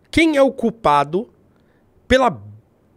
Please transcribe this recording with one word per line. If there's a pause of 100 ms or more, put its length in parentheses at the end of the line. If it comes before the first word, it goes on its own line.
(120)
quem
é
o
culpado (800)
pela (560)